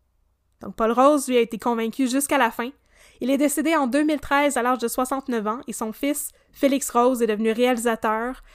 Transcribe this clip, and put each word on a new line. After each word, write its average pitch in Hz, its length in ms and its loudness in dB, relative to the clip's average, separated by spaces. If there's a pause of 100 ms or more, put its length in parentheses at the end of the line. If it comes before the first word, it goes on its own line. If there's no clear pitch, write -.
(600)
Donc, - 140 -12
Paul 226 160 0
Rose, 269 360 4
lui, 254 100 2
a 233 40 6
été 226 160 -4
convaincu 226 500 -2
jusqu'à 277 300 -2
la 233 140 2
fin. 240 180 -8 (500)
Il 247 120 -2
est 277 80 2
décédé 294 360 2
en 285 120 2
deux 277 160 0
mille 302 180 0
treize 285 360 0
à 240 40 0
l'âge 247 160 0
de 233 100 -4
soixante-neuf 254 600 -4
ans 226 180 -4
et 226 80 -10
son 220 180 -8
fils, - 380 -4 (220)
Félix 269 400 0
Rose, 240 320 2
est 226 40 2
devenu 214 240 0
réalisateur, 233 920 -2 (120)